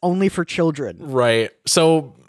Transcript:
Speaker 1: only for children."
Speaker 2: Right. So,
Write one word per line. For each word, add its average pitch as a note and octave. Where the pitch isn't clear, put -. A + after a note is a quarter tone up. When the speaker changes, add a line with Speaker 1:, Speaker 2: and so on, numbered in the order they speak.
Speaker 1:
only F3+
for F3
children." C#3+
Speaker 2:
Right. A#2+
So, D#3+